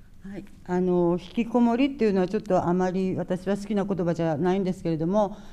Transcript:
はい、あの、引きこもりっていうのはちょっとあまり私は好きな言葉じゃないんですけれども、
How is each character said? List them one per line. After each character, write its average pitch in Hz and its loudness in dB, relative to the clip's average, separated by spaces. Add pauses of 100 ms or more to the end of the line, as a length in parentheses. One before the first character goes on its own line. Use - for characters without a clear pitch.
(220)
は 196 -12
い、 185 -12 (220)
あ 180 0
の、 180 4
引 - -10
き 233 -2
こ 240 2
も 240 4
り 277 2
っ 277 0
て 226 0
い 214 4
う - 2
の 190 4
は 180 2
ち 214 -4
ょ 214 0
っ - -12
と 180 0
あ 175 2
ま 185 2
り 185 -2
私 185 -4
は 202 0
好 202 -6
き 214 -4
な 202 0
言 202 -2
葉 170 0
じ 165 -2
ゃ 160 0
な 180 2
い 202 0
ん 190 0
で 180 0
す 185 -8
け 170 -2
れ 160 0
ど 165 -2
も、 202 0 (160)